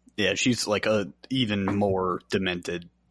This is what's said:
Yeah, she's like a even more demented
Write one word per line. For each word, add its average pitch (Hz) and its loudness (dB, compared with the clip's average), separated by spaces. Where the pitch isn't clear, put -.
Yeah, 98 2
she's 120 2
like 101 0
a 107 2
even 107 0
more 95 0
demented 87 -2